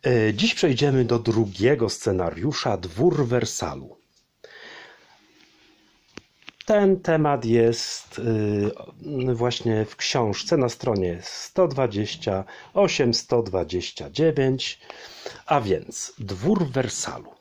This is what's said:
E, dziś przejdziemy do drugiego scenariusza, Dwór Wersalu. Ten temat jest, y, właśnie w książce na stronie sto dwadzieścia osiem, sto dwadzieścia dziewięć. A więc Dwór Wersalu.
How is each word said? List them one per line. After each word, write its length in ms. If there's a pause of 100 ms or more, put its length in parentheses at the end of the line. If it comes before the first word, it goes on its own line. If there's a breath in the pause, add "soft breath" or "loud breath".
E, 280
dziś 200
przejdziemy 520
do 140
drugiego 680
scenariusza, 880
Dwór 480
Wersalu. 720 (2750 loud breath)
Ten 340
temat 460
jest, 720 (1080)
y, 60
właśnie 500
w 100
książce 640
na 120
stronie 540
sto 440
dwadzieścia 760 (300 loud breath)
osiem, 400
sto 300
dwadzieścia 680
dziewięć. 680 (680 loud breath)
A 160
więc 580
Dwór 480
Wersalu. 720